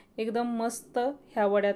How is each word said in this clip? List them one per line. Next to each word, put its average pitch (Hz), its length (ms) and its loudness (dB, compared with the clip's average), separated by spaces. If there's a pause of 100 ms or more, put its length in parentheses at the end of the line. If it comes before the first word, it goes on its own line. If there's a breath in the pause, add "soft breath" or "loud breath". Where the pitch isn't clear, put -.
(180 loud breath)
एकदम 226 280 -2
मस्त 233 520 -4
ह्या 247 480 -2
वड्या 202 300 4